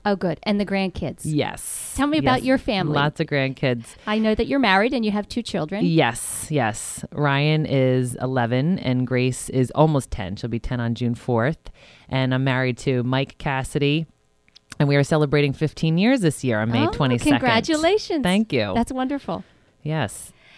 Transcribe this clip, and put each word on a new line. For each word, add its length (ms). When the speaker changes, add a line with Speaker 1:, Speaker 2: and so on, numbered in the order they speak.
Speaker 1:
Oh, 80
good. 260
And 180
the 60
grandkids? 580
Speaker 2:
Yes. 720
Speaker 1:
Tell 120
me 100
about 220
Speaker 2:
Yes. 60
Speaker 1:
your 120
family. 380
Speaker 2:
Lots 240
of 80
grandkids. 680
Speaker 1:
I 100
know 160
that 140
you're 100
married 340
and 140
you 60
have 180
two 140
children. 420
Speaker 2:
Yes, 640
yes. 600
Ryan 560
is 480
eleven 640
and 260
Grace 440
is 260
almost 340
ten. 260
She'll 140
be 80
ten 220
on 160
June 180
fourth. 560
And 240
I'm 100
married 360
to 240
Mike 340
Cassidy. 720
And 80
we 80
are 80
celebrating 500
fifteen 440
years 240
this 220
year 160
on 100
May 160
Speaker 1:
Oh, 60
Speaker 2:
twenty-second. 480
Speaker 1:
congratulations. 800
Speaker 2:
Thank 320
you. 220
Speaker 1:
That's 160
wonderful. 520
Speaker 2:
Yes. 500